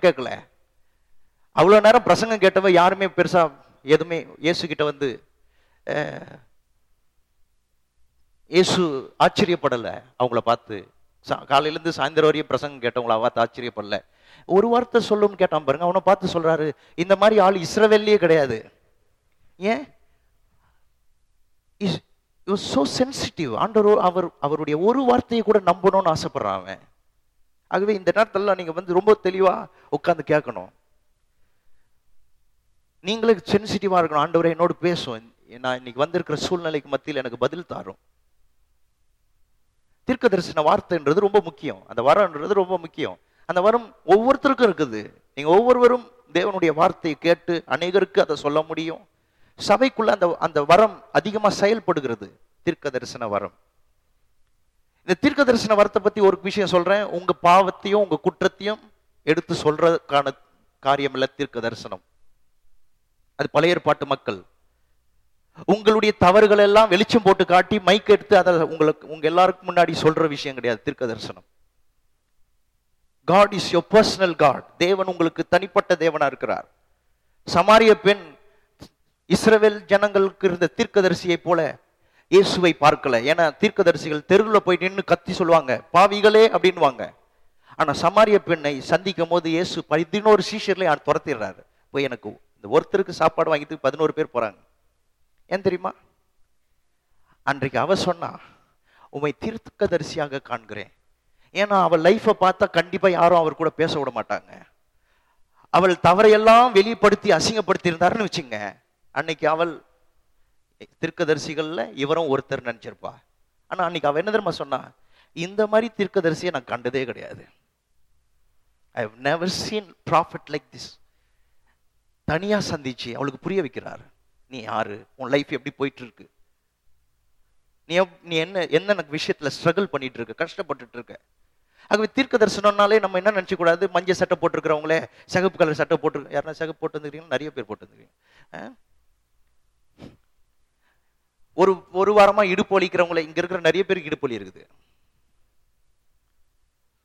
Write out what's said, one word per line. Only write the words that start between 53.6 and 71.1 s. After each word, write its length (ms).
இந்த 200
தீர்க்க 260
தரிசன 300
வரத்தை 260
பத்தி 220
ஒரு 100
விஷயம் 260
சொல்றேன். 300
உங்க 160
பாவத்தையும் 580
உங்க 220
குற்றத்தையும் 540
எடுத்து 380
சொல்றதுக்கான 720
காரியம் 360
இல்ல 100
தீர்க்க 300
தரிசனம். 360
அது 160
பழைய 200
ஏற்பாட்டு 320
மக்கள். 340
உங்களுடைய 400
தவறுகள் 400
எல்லாம் 280
வெளிச்சம் 320
போட்டு 220
காட்டி 300
மைக் 260
எடுத்து 260
அதை 120
உங்களுக்கு, 380
உங்க 180
எல்லாருக்கும் 400
முன்னாடி 220
சொல்ற 320
விஷயம் 240
கிடையாது 280
தீர்க்க 240